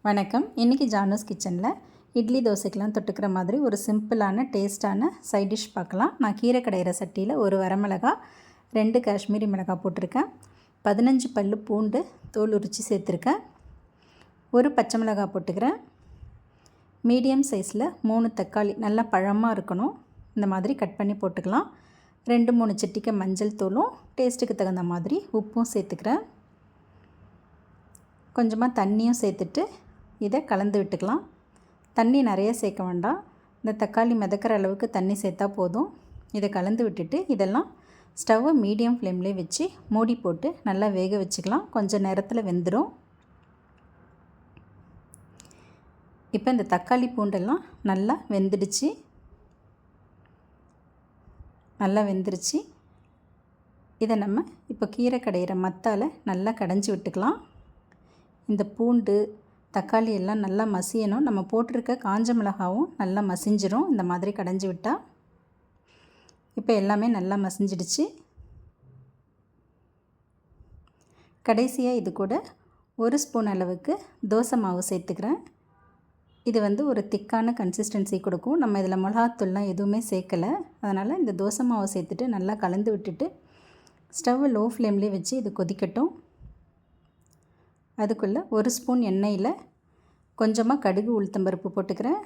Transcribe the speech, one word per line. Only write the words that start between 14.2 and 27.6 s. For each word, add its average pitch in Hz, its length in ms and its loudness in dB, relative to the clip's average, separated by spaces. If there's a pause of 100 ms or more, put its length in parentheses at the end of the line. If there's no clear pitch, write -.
ஒரு 277 200 6
பச்சை 226 260 0
மிளகா 202 300 0
போட்டுக்கிறேன். 196 440 -2 (1300)
மீடியம் 262 400 4
சைஸ்ல 214 400 -2 (200)
மூணு 226 280 2
தக்காளி, 202 340 0 (120)
நல்லா 220 280 2
பழமா 202 440 2
இருக்கணும், 202 360 -2 (440)
இந்த 208 180 2
மாதிரி 208 260 -2
கட் 202 200 -4
பண்ணி 202 220 0
போட்டுக்கலாம். 190 460 0 (640)
ரெண்டு, 233 280 4
மூணு 208 220 2
சிட்டிகை 208 380 -2
மஞ்சள் 202 400 -2
தூளும், 240 320 0 (240)
டேஸ்ட்டுக்கு 247 460 0
தகுந்த 180 220 0 (100)
மாதிரி 220 240 -2 (220)
உப்பும் 233 340 -2
சேர்த்துக்கிறேன். 208 500 -2 (2250)